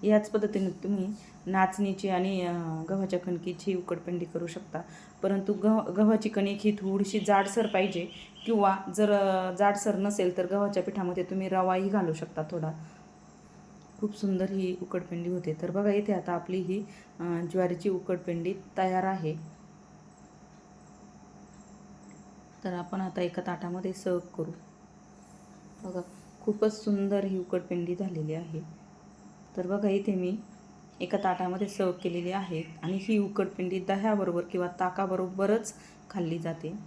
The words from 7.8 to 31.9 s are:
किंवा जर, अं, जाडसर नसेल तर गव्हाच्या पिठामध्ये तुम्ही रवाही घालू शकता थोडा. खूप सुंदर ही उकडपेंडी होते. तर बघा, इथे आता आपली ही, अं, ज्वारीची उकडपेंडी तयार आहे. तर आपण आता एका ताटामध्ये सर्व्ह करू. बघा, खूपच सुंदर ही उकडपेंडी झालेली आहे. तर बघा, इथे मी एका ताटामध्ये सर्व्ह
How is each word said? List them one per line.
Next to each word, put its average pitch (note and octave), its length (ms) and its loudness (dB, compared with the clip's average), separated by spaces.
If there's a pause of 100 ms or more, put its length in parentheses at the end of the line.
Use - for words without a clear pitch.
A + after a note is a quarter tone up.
किंवा G3+ 300 6 (200)
जर, G#3 160 6
अं, F#3+ 440 4
जाडसर G3+ 400 4
नसेल F#3+ 400 2
तर F3+ 140 0
गव्हाच्या G3+ 320 2
पिठामध्ये F#3 420 -2
तुम्ही F#3+ 240 -2
रवाही F#3 400 2
घालू F#3+ 240 2
शकता D#3 300 -6
थोडा. D#3 300 -4 (1300)
खूप G#3 160 -4
सुंदर F#3+ 340 0
ही F#3 320 0
उकडपेंडी F3 480 -4
होते. E3 320 -2
तर F3 80 -2
बघा, G3+ 220 2
इथे G#3 200 2
आता F3 200 -2
आपली F3 260 -2
ही, F#3+ 220 -2 (400)
अं, E3+ 260 -2
ज्वारीची F3+ 420 0
उकडपेंडी F3+ 680 -2 (220)
तयार F#3 280 2
आहे. E3+ 300 0 (3250)
तर F#3 80 -2
आपण F3+ 280 -6
आता F#3 200 -4
एका F3 260 -2
ताटामध्ये F3+ 460 -4
सर्व्ह F3+ 440 -2
करू. E3 160 -4 (1300)
बघा, F3+ 180 -6 (400)
खूपच G#3+ 440 2
सुंदर G3 400 2
ही F#3+ 140 0
उकडपेंडी F3 560 -2
झालेली E3 400 -4
आहे. D#3+ 480 -8 (720)
तर F3+ 100 -2
बघा, G3+ 220 2
इथे G3 260 2
मी F#3 220 0 (640)
एका F3+ 240 -2
ताटामध्ये F#3 440 0
सर्व्ह F#3 240 0